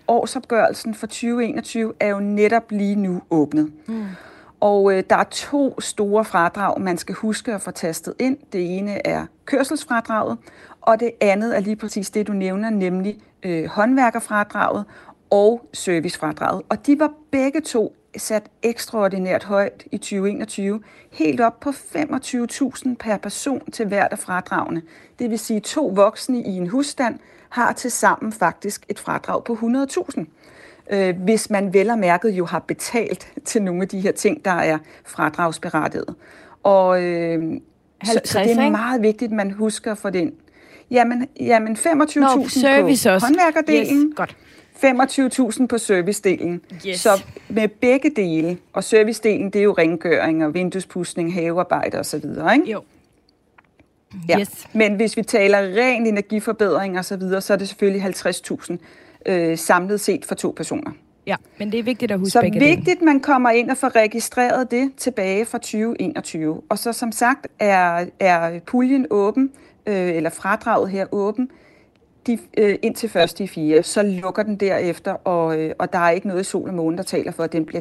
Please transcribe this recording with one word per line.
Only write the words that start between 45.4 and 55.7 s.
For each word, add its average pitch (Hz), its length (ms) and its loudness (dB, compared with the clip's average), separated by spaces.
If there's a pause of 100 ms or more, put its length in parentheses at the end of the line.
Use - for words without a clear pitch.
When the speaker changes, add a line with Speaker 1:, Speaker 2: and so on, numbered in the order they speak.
Speaker 1:
på 233 100 -2
servicedelen. 180 840 0 (280)
Speaker 2:
Yes. 180 120 -6
Speaker 1:
Så 196 240 4 (240)
med 214 200 0
begge 254 480 2
dele, 175 420 0 (140)
og 190 120 -4
servicedelen, 214 640 2
det 202 80 0
er 202 40 4
jo 202 100 6
rengøring 160 720 2
og 151 100 -2
vinduespudsning, 180 800 -4
havearbejde 170 640 -2
og - 80 -6
så 156 120 -6
videre, 160 360 0
ikke? 294 180 4
Speaker 2:
Jo. 196 80 -8 (1500)
Speaker 1:
Ja. 214 120 4
Speaker 2:
Yes. - 320 -10
Speaker 1:
Men 214 220 2
hvis 208 220 0
vi 226 60 -2
taler 202 360 4
ren 226 480 0